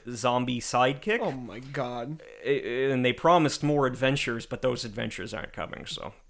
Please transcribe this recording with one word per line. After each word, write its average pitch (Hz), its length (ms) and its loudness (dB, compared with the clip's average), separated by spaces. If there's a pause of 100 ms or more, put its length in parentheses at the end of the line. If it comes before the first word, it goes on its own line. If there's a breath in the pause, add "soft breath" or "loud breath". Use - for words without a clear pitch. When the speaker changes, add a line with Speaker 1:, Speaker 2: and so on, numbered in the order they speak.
(120)
Speaker 1:
zombie 123 500 0
sidekick. 139 600 0
Speaker 2:
Oh 190 100 -2
my 120 280 -10
god. 131 640 -6 (240)
Speaker 1:
A-, 131 460 2
and 127 120 2
they 123 100 4
promised 160 500 6
more 147 240 4
adventures, 127 580 0
but 120 160 -8
those 123 240 0
adventures 110 480 -8
aren't - 200 -8
coming, - 320 -10
so. - 280 -10 (160)